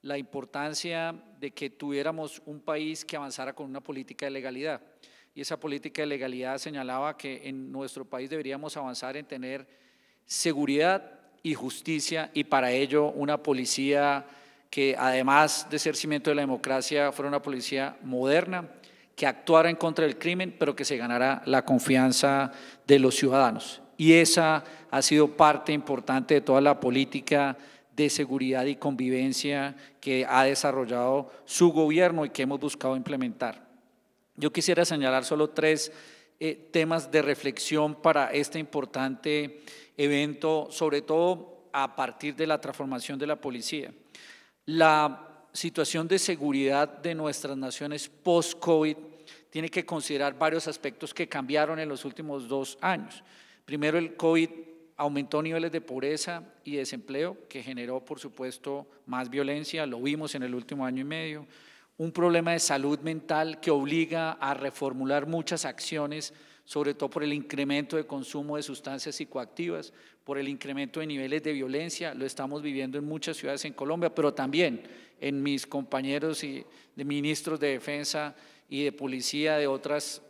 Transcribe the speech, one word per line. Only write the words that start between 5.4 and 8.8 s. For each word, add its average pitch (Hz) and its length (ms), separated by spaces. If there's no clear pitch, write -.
esa 151 180
política 147 440
de - 20
legalidad 131 540
señalaba 139 580
que 135 320
en 135 220
nuestro 135 340
país 131 240
deberíamos 147 480
avanzar 131 400